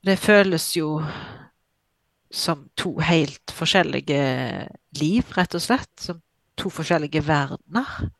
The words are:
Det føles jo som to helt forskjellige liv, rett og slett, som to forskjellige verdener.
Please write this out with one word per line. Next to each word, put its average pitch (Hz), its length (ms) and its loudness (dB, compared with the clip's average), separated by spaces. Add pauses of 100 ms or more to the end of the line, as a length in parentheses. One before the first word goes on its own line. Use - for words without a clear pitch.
Det 190 160 4
føles 196 460 6 (100)
jo 156 240 -2 (1300)
som - 380 -4 (100)
to 170 160 -4 (100)
helt 160 480 0
forskjellige 151 680 0 (800)
liv, 190 360 0
rett 180 200 0
og 170 80 -4
slett, - 360 -2
som 170 200 -10 (380)
to 190 140 -4
forskjellige 151 540 0
verdener. 151 920 -2